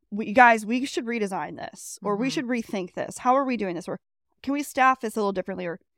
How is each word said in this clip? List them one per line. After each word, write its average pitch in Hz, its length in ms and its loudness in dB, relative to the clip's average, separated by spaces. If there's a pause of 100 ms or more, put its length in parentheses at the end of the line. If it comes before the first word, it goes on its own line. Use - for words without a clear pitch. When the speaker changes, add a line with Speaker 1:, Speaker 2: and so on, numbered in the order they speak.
(120)
Speaker 1:
we, 208 220 -4
guys, 226 340 6
we 247 180 0
should 277 220 -6
redesign 190 500 -4
this, - 460 -12
or 202 120 0
we 247 120 -2
Speaker 2:
Mm-hmm. 262 60 -2
Speaker 1:
should 285 120 -2
rethink 220 480 -4
this. - 240 -6
How 254 180 4
are 277 80 4
we 254 140 0
doing 196 160 -4
this? 175 140 -8
Or 185 120 -6 (440)
can 269 100 -2
we 285 80 -2
staff 262 400 2
this 220 140 -6
a 226 40 0
little 202 140 0
differently? 185 320 -6
Or 170 140 -6 (180)